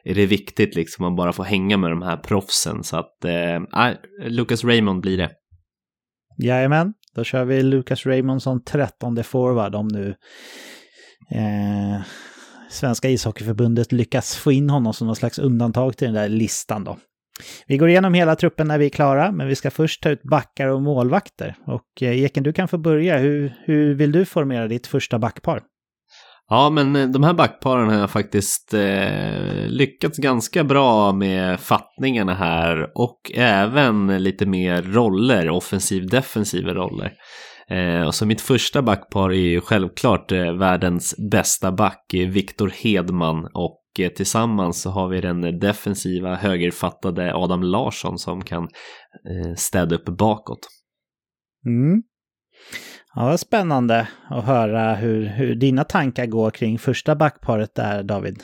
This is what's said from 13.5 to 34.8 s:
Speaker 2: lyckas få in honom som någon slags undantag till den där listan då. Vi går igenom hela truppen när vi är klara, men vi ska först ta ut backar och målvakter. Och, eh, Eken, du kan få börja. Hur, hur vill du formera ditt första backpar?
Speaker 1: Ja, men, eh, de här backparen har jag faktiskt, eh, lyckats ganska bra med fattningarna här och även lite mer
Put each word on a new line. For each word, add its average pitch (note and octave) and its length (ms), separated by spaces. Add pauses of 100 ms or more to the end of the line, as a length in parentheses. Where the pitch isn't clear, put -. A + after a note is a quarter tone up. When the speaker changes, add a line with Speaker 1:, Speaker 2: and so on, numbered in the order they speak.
Speaker 2:
lyckas A#2+ 440
få - 160
in C#3 180
honom B2 240
som A2+ 140
någon A2+ 80
slags - 240
undantag B2 580
till C#3+ 80
den A2+ 80
där G#2+ 160
listan G#2+ 540
då. - 140 (720)
Vi C#3 100
går E3 120
igenom F#3 240
hela E3 220
truppen D#3+ 320
när D3+ 100
vi D3 80
är C#3 40
klara, C#3+ 420
men D3+ 160
vi C3+ 80
ska C3+ 160
först - 320
ta D#3+ 60
ut D3 140
backar C#3 440
och C3+ 140
målvakter. C#3+ 720 (120)
Och, - 360
eh, B2 200
Eken, C#3 200
du D3 100
kan F#3 140
få F3+ 100
börja. D#3+ 400
Hur, C#3+ 360 (120)
hur D3+ 300
vill D3 160
du F3+ 140
formera C3+ 420
ditt A#2+ 200
första - 320
backpar? A#2+ 420 (880)
Speaker 1:
Ja, C3 200
men, C#3+ 260
eh, C#3 120
de C3+ 160
här E3+ 100
backparen B2+ 560
har G#2+ 60
jag G2+ 140
faktiskt, - 640
eh, G2 960
lyckats C3 500
ganska C#3 460
bra B2 500
med F#2+ 460
fattningarna A2+ 760
här E2+ 640
och - 400
även G#2+ 880
lite F#2+ 220
mer F2+ 360